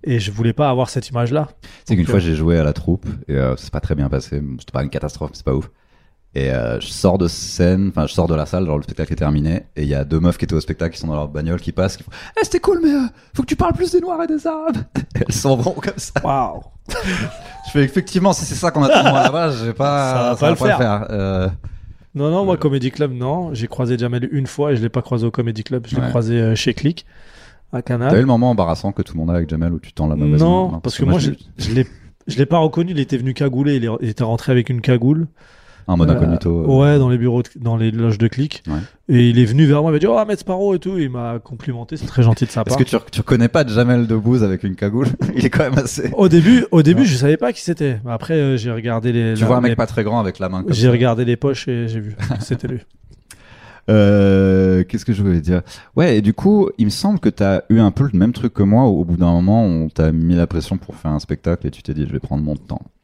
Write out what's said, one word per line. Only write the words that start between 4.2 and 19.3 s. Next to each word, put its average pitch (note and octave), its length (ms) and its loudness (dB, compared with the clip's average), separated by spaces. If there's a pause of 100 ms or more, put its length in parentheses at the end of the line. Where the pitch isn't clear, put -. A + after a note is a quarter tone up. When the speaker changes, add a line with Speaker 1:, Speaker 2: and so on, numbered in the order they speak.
Speaker 2:
c'était - 120 -20
pas C2 120 -4
une C#2+ 60 -6
catastrophe, C#2+ 420 -8
mais - 60 -20
c'est - 80 -12
pas C2+ 100 -2
ouf. - 140 -4 (680)
Et, C2+ 160 -2
euh, A#1 280 -4
je - 80 -12
sors F#2+ 320 0
de F2 80 0
scène, F#2 640 0
enfin, D2+ 180 -4
je - 60 -8
sors E2 140 0
de E2 60 0
la D2+ 140 -2
salle, F#2 180 -2
genre, D2+ 120 -2
le C#2+ 60 -6
spectacle D#2 300 -8
est - 40 -8
terminé, D2+ 460 -2 (120)
et D2+ 80 -6
il C#2+ 40 -2
y C#2+ 80 -2
a C#2 80 -2
deux D2+ 160 -2
meufs F2 200 0
qui - 60 -4
étaient - 100 -4
au D#2 60 0
spectacle, E2+ 340 -6
qui - 40 -16
sont E2+ 80 -8
dans D#2 80 -4
leur D2 120 -6
bagnole, D#2 340 -4
qui - 120 -10
passent, F#2 240 -2
qui - 60 -20
font, « - 80 -20 (300)
Eh, - 20 2
c'était F4+ 160 -2
cool, F4+ 240 0
mais, D#4 100 4
euh, C4+ 120 0 (300)
faut C4+ 80 -4
que - 40 -6
tu - 80 -2
parles F4 180 0
plus F4+ 180 -2
des F4+ 100 2
Noirs E4+ 220 -4
et E4 40 -6
des D#4 200 -4
Arabes. » D#4 300 -4 (180)
<laughs> - 200 -8
Et - 120 -2
elles - 60 -2
s'en C#3 220 2
vont B2+ 180 -2
comme - 240 -8
ça. - 160 -14 (100)
Speaker 1:
Waouh. B2+ 380 -2 (260)
Speaker 2:
Je - 840 -8
fais, « C#3+ 120 4
Effectivement, F3+ 500 0
si D#3 120 -6
c'est - 100 -8
ça F3 160 -2
qu'on D3+ 120 0
attend G3 200 4
de C#4 60 4
moi C#3 140 2
là-bas, D#3 280 0